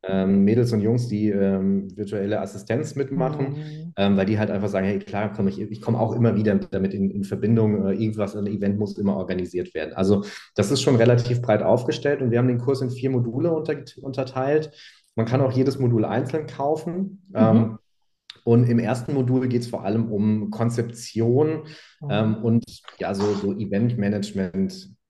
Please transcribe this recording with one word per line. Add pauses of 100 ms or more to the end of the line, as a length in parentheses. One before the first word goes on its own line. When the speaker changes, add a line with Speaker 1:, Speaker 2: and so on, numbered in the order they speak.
Speaker 1:
ähm,
Mädels
und
Jungs,
die,
ähm,
virtuelle
Assistenz
mitmachen,
Speaker 2:
Mhm.
Speaker 1:
ähm,
weil
die
halt
einfach
sagen,
„Hey,
klar,
komm
ich,
ich
komm
auch
immer
wieder
damit
in,
in
Verbindung,
äh,
irgendwas,
ein
Event
muss
immer
organisiert
werden.“
Also (300)
das
ist
schon
relativ
breit
aufgestellt
und
wir
haben
den
Kurs
in
vier
Module
unter-, (180)
unterteilt. (460)
Man
kann
auch
jedes
Modul
einzeln
kaufen.
Speaker 2:
Mhm.
Speaker 1:
Ähm, (680)
und
im
ersten
Modul
geht's
vor
allem
um
Konzeption, (380)
Speaker 2:
Mhm.
Speaker 1:
ähm, (100)
und (340)
ja,
so,
so
Eventmanagement (180)